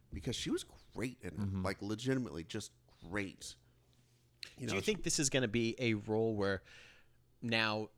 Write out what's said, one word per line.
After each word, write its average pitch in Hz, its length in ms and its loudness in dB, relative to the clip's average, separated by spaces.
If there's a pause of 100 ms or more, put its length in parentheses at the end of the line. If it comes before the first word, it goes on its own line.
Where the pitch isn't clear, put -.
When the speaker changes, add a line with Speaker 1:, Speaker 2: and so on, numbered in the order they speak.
(140)
Speaker 1:
because - 220 -4
she - 160 -4
was 359 120 -2 (300)
great 123 300 -4
in 90 60 -6
it, 76 100 -8
Speaker 2:
Mm-hmm. 95 260 0
Speaker 1:
like, 98 160 -2
legitimately 110 640 -2
just - 260 -6 (380)
great. 98 460 -4 (1000)
You 123 100 -6
Speaker 3:
Do 110 60 2
Speaker 1:
know, - 20 2
Speaker 3:
you 196 60 2
think 214 220 0
this - 160 2
is 139 120 4
gonna 127 180 4
be 113 300 2
a 117 160 4
role 110 400 2
where 98 260 2 (800)
now 110 560 2